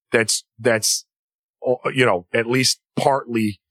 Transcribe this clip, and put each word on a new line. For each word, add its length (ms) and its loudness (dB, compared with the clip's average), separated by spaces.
that's, 320 0
that's, 460 0
uh, 300 -2
you 100 4
know, 280 0
at 160 0
least 320 0
partly 640 -2